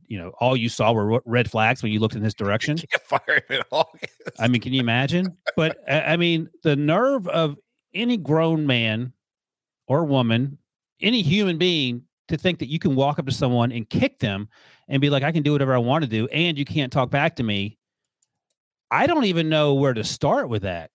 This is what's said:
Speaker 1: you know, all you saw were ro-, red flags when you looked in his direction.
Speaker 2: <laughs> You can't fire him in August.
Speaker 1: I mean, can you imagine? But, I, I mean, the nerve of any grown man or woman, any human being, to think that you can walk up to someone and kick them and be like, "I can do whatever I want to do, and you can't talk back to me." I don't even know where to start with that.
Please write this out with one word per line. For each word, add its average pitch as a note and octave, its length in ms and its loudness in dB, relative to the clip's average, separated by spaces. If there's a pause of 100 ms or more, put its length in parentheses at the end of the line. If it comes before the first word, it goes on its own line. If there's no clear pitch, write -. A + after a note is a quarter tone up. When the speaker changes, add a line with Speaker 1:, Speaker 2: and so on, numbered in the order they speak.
Speaker 1:
you G#2 100 -8
know, E2+ 220 -12
all B2+ 180 2
you A2+ 100 -2
saw A2 240 2
were G#2+ 140 2
ro-, A2+ 180 0
red A#2+ 260 0
flags A2+ 320 0
when A2 80 -2
you G#2+ 100 0
looked A2 140 0
in G#2+ 80 -6
his G#2+ 120 -2
direction. A2 420 -2
Speaker 2:
<laughs> E3+ 60 -6
You C#3+ 60 -14
can't - 160 -2
fire - 320 -2 (120)
him C3 120 -4
in - 20 -6 (100)
August. - 400 -4 (260)
Speaker 1:
I A#2 80 0
mean, B2 140 2
can B2+ 140 -4
you C3 60 2
imagine? C#3 580 0 (180)
But, D#3+ 220 0 (100)
I, D3 140 0
I D#3+ 160 0
mean, E3+ 320 0 (140)
the D3 120 2
nerve F#3+ 520 0
of D#3 280 0 (380)
any A#3+ 240 -2
grown D#3+ 480 0
man A#2+ 480 0 (720)
or D3+ 180 0
woman, C3 540 2 (420)
any A3+ 220 2
human F3 340 2
being, D3 460 0 (260)
to D#3+ 80 -4
think F3+ 220 -2
that B2+ 100 -6
you D#3+ 100 -4
can C#3+ 160 0
walk C#3 240 0
up D3 60 -4
to B2+ 80 -4
someone B2 400 2
and A#2 160 -8
kick - 300 0
them G#2 320 -4 (360)
and C3+ 140 0
be C#3+ 80 4
like, C#3 140 0
"I D#3 100 0
can D#3+ 100 0
do D3 100 2
whatever C3+ 220 2
I B2 40 4
want C3 260 0
to A2+ 60 -4
do, A2+ 180 0
and D#3+ 300 0
you C#3+ 80 -4
can't C#3 260 -4
talk C3 160 0
back D3 280 0
to C3 60 -4
me." G#2 360 -4 (1120)
I F3 160 2
don't D#4 180 2
even E3+ 240 2
know D3+ 240 4
where C#3 220 2
to G#2+ 100 -4
start F3+ 460 0
with G#2+ 100 -2
that. E2+ 340 -8